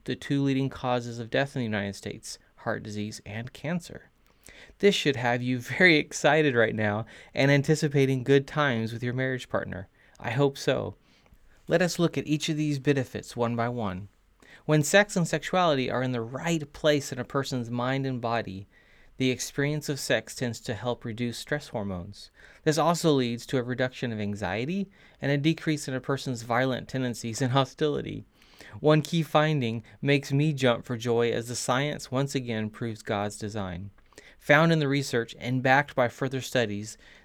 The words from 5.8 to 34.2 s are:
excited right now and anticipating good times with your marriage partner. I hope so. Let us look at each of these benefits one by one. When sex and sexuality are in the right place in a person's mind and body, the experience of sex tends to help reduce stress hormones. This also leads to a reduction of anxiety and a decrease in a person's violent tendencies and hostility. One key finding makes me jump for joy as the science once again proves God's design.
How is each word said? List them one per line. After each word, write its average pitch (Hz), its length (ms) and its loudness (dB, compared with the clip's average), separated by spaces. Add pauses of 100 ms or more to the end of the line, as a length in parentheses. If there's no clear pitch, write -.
excited 147 560 2
right 113 220 4
now 107 320 0 (260)
and 135 160 4
anticipating 139 720 4
good 139 220 6
times 117 480 -2
with 113 80 -10
your 123 140 -4
marriage 131 340 -4
partner. 90 380 -4 (360)
I 120 60 -6
hope 139 260 2
so. 113 420 -2 (720)
Let 165 140 4
us 175 160 0
look 165 180 2
at 139 120 -4
each 147 200 0
of 160 80 -2
these 151 220 -2
benefits 131 580 -2
one 117 200 0
by 117 140 0
one. 104 380 -4 (580)
When 151 180 4
sex 202 320 4
and 170 120 2
sexuality 156 640 0
are 123 140 -2
in 131 80 -2
the 120 100 -2
right 147 520 -4
place 147 380 2
in 131 60 -6
a 123 60 -4
person's 123 480 -4
mind 131 340 -2
and 127 160 -4
body, 104 460 -4 (500)
the 131 140 2
experience 143 580 -2
of 139 100 -4
sex - 360 -2
tends 120 240 -4
to 117 160 -6
help 120 280 -4
reduce 120 360 -6
stress - 300 -8
hormones. 101 600 -8 (340)
This 151 140 2
also 160 360 4
leads 120 340 0
to 139 100 -2
a 120 60 0
reduction 127 480 -4
of 107 80 -4
anxiety 107 720 -4 (280)
and 135 120 0
a 143 80 2
decrease 156 480 0
in 131 80 -4
a 127 40 -4
person's 131 440 -4
violent 120 440 0
tendencies 120 540 -4
and 123 100 2
hostility. 131 760 0 (540)
One 151 220 6
key 165 220 -2
finding 147 580 2 (220)
makes 139 280 2
me 147 220 4
jump 127 320 2
for 123 120 -4
joy 117 340 2
as 113 160 -2
the 120 80 -8
science 139 560 -2
once 135 240 -2
again 113 340 -4
proves 110 320 -8
God's 104 360 -4
design. 101 520 -8 (480)